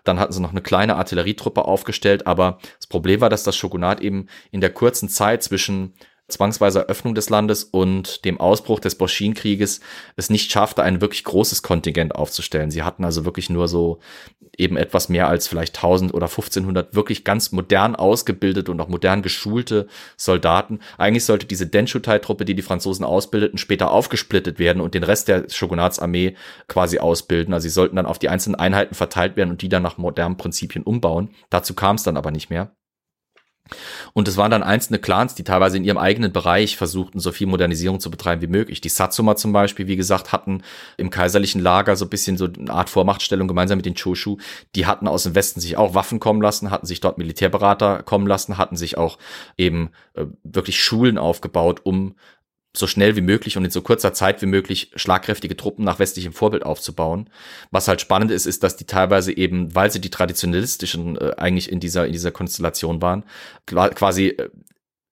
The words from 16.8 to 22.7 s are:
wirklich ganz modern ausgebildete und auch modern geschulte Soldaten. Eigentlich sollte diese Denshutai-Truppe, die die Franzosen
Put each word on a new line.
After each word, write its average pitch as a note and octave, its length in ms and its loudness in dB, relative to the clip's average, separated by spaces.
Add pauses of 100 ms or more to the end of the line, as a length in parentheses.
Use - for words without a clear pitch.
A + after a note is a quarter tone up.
wirklich G#2 300 0
ganz G#2+ 260 0
modern F#2+ 460 2
ausgebildete F#2+ 760 0
und E2+ 80 -4
auch D#2+ 100 -6
modern F#2+ 340 0
geschulte G#2 640 -2 (320)
Soldaten. F2+ 600 2 (180)
Eigentlich G#2+ 260 2
sollte G#2 220 2
diese F#2 200 -4
Denshutai-Truppe, G#2+ 800 0
die F#2+ 100 0
die F#2+ 60 0
Franzosen F#2+ 460 -4